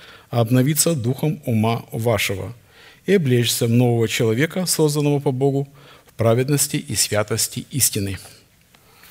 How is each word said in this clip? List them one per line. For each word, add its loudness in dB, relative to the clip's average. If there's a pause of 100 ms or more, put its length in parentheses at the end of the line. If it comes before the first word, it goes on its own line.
(300)
а 0
обновиться 2
духом -4
ума 0
вашего, -2 (520)
и 2
облечься 2
в 0
нового 4
человека, 0
созданного 0
по -2
Богу, 0 (360)
в -20
праведности 0
и -6
святости -2
истины". -2 (920)